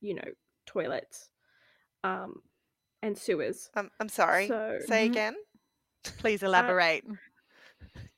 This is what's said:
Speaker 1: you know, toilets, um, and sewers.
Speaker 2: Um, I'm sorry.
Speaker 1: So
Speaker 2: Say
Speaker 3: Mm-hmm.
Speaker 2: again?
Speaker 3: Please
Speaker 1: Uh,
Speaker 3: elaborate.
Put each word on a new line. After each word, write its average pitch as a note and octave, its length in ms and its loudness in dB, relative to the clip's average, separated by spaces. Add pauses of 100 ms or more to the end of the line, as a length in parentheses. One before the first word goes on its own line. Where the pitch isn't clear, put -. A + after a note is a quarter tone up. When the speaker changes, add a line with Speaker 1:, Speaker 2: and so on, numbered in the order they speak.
Speaker 1:
you G3+ 140 -6
know, - 160 -12 (340)
toilets, - 680 -6 (760)
um, F#3 360 -6 (600)
and G#3 160 -4
sewers. - 560 -2
Speaker 2:
Um, G#3 240 -4
I'm A3 100 -4
sorry. F#3 380 4
Speaker 1:
So A3 400 -4
Speaker 2:
Say A3 200 4
Speaker 3:
Mm-hmm. A#3+ 60 2
Speaker 2:
again? A3 220 -2 (840)
Speaker 3:
Please G#3 260 0
Speaker 1:
Uh, - 20 2
Speaker 3:
elaborate. F3+ 580 4 (1120)